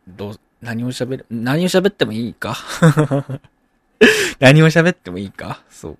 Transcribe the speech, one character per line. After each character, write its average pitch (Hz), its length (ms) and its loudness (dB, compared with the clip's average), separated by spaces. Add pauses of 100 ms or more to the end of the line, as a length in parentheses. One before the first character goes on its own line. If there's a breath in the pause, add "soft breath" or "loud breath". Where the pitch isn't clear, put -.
ど 98 220 -14
う、 110 100 -18 (220)
何 117 220 -10
を 123 80 -6
喋 127 260 -8
る、 - 140 -18
何 127 340 -2
を 180 40 -2
喋 190 200 0
っ - 20 -14
て - 140 -4
も 107 80 -6
い 113 160 -6
い - 60 -14
か？ 107 240 -10
<laughs> - 100 -18 (1700 loud breath)
何 139 220 6
を 160 40 6
喋 165 260 2
っ - 20 0
て - 180 -18
も 87 60 -10
い 98 80 -8
い - 60 -12
か？ - 380 -16
そ - 220 -18
う - 80 -18